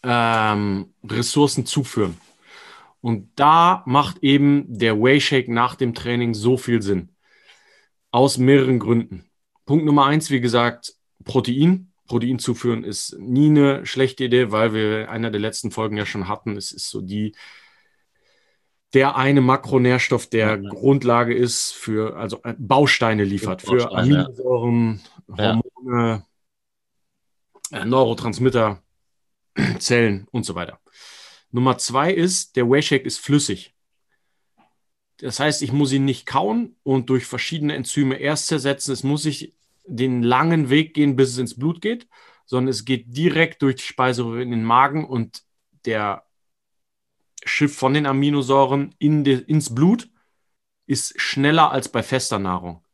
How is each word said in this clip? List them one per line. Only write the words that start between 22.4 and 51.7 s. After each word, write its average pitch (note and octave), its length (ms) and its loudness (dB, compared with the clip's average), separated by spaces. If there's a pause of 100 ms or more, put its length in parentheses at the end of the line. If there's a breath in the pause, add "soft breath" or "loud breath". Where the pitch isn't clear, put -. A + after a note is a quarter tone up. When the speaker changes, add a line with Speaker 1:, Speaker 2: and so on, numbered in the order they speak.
Speaker 1:
äh, A#2 140 -8
Bausteine A2+ 680 2
liefert F#2+ 380 -4
für B2+ 160 0 (100)
Speaker 2:
Bausteine, A#2 260 2
ja. C#3+ 100 4
Speaker 1:
Aminosäuren, A#2+ 760 -2 (360 soft breath)
Speaker 2:
Ja. G#2+ 240 0 (160)
Speaker 1:
Hormone, A#2 480 -2 (1500)
äh, G2 120 -10
Neurotransmitter, A#2 1000 0 (720)
<clears throat> - 220 -2
Zellen A2 520 0
und A#2 140 -4
so F2+ 100 -8
weiter. E2+ 260 -10 (680 loud breath)
Nummer B2 280 2
zwei C#3+ 340 -2
ist, F3+ 440 -2
der B2 140 2
Whey C#3+ 120 4
Shake C#3+ 240 0
ist - 120 -8
flüssig. - 560 -2 (1400)
Das C3 220 -8
heißt, D3 220 0
ich A#2 100 -4
muss C#3 200 0
ihn C3+ 120 2
nicht C3 220 -2
kauen G#3+ 560 -2
und C3 260 -2
durch B2+ 160 0
verschiedene D3 500 -6
Enzyme C3+ 440 -2
erst C#3+ 300 -4
zersetzen. C#3 440 -2
Es B2 100 -6
muss D3 200 -2
sich D3+ 320 -6 (320)
den B2+ 360 -2
langen C#3 460 2
Weg D#3 260 2
gehen, C#3+ 220 2
bis C3 140 4
es A#2+ 80 -8
ins B2 200 -6
Blut E3+ 220 -4
geht, A#3 260 -6 (380 soft breath)
sondern B2+ 240 -2
es A2 160 -4
geht A#2+ 320 -6
direkt D#3+ 460 0
durch C3+ 140 2
die - 80 -16
Speiseröhre A#2+ 580 -2
in B2 80 -6
den A2+ 140 -2
Magen C3+ 420 2
und A#2 360 -6 (440)
der G#2+ 380 -4 (1200)
Schiff - 320 -2
von C3 180 0
den D3+ 120 0
Aminosäuren C#3 920 2
in D3+ 260 2
de-, C3 220 2
ins D3+ 280 0
Blut F3+ 360 2 (760)
ist - 340 -6
schneller D3+ 500 2